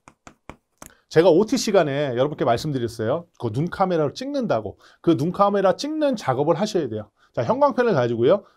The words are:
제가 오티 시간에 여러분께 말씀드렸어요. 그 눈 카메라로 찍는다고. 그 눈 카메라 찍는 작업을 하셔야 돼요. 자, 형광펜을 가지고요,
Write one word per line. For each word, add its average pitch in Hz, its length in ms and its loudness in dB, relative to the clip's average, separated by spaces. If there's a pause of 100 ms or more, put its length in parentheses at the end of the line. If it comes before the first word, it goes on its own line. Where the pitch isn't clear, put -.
(1080)
제가 175 220 4
오티 214 280 4
시간에 147 600 0
여러분께 151 260 0
말씀드렸어요. 135 840 -2 (120)
그 117 120 -4
눈 147 180 -2
카메라로 175 440 0
찍는다고. 190 640 -4 (220)
그 170 160 2
눈 147 160 -2
카메라 196 440 2
찍는 285 400 -2
작업을 147 400 0
하셔야 175 340 -4
돼요. 107 220 -10 (220)
자, 127 100 -2
형광펜을 240 500 0
가지고요, 123 500 2 (140)